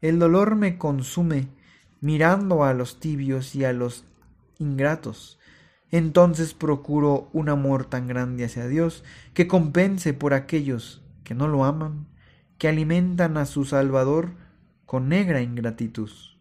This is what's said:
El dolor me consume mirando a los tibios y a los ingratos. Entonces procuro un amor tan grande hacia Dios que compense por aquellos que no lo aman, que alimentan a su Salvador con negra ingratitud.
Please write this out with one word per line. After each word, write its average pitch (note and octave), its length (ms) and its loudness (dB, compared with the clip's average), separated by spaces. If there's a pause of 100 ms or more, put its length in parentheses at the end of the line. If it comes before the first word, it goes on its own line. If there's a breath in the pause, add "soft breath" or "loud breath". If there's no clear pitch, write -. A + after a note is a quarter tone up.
El E3 180 2
dolor F#3+ 380 4
me F#3+ 220 0
consume C#3+ 680 -2 (540 soft breath)
mirando D#3+ 640 2
a C3+ 100 2
los B2 240 -6
tibios C3+ 560 -4
y C#3 100 -2
a B2+ 80 0
los B2 320 -6 (540)
ingratos. C#3+ 800 -4 (540 soft breath)
Entonces E3 640 4
procuro D3 800 0
un D#3 160 -2
amor C3+ 360 0
tan B2 240 -6
grande B2 360 -4
hacia A#2 220 -8
Dios D#3+ 380 -2 (280 loud breath)
que F3 140 2
compense F3+ 680 2
por C#3 220 0
aquellos C3+ 720 -4 (180)
que - 140 -10
no C3+ 100 -2
lo C#3+ 180 2
aman, D3+ 440 -4 (500 soft breath)
que - 80 -2
alimentan E3 680 0
a C#3+ 100 -2
su C#3 180 -4
Salvador C#3 680 0 (540 soft breath)
con C3 220 -4
negra E3+ 320 2
ingratitud. A2+ 680 -6 (300)